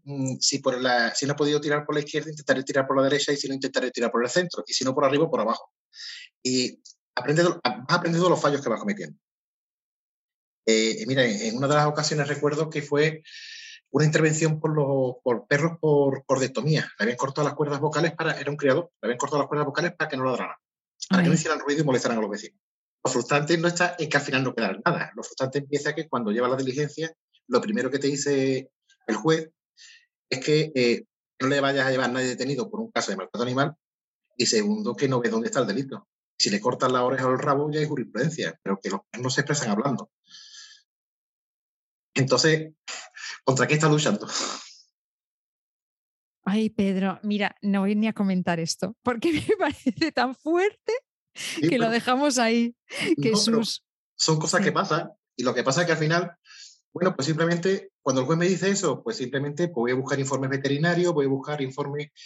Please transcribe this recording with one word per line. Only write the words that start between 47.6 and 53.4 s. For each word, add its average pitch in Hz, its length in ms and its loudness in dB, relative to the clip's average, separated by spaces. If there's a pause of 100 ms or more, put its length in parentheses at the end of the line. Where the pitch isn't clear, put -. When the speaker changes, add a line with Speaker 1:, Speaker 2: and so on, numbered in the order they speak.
Speaker 2:
no 202 180 2
voy 202 140 2
ni 220 140 2
a 214 40 -2
comentar 185 480 0
esto, 185 420 -6
porque 247 300 0
<laughs> - 160 -2
me 415 80 4
parece 302 560 -2
tan 254 220 0
fuerte 359 580 -2 (420)
Speaker 1:
Sí, - 280 -8
Speaker 2:
que 302 160 2
lo 233 60 2
Speaker 1:
pero 226 80 2
Speaker 2:
dejamos 254 460 2
ahí. 233 380 2 (140)
Speaker 1:
No, - 320 0
pero 220 140 2
Speaker 2:
Jesús. 226 480 0 (320)